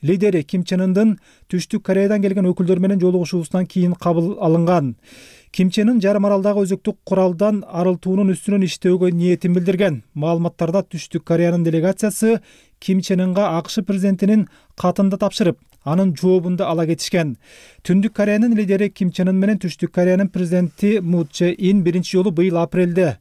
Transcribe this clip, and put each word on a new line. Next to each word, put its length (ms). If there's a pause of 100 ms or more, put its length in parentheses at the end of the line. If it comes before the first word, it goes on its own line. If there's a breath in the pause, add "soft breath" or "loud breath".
лидери 420
Ким 220
Чен 160
Ындын 380 (340 soft breath)
Түштүк 320
Кореядан 400
келген 240
өкүлдөр 320
менен 200
жолугушуусунан 680
кийин 260
кабыл 480
алынган. 560 (540 loud breath)
Ким 200
Чен 180
Ын 160
жарым 240
аралдагы 380
өзөктүк 320 (100)
куралдан 560
арылтуунун 720
үстүнөн 320
иштөөгө 500
ниетин 400
билдирген. 460 (100)
Маалыматтарда 680 (100)
Түштүк 320
Кореянын 400
делегациясы 800 (360 soft breath)
Ким 220
Чен 240
Ынга 320
акш 300
президентинин 580 (320 soft breath)
катын 320
да 80
тапшырып, 400 (280)
анын 280
жообун 480
да 80
ала 160
кетишкен. 540 (440 loud breath)
Түндүк 380
Кореянын 320
лидери 380
Ким 200
Чен 220
Ын 80
менен 160
Түштүк 400
Кореянын 320
президенти 720
Мун 320
Чжэ 240
Ин 260
биринчи 360
жолу 120
быйыл 300
апрелде 600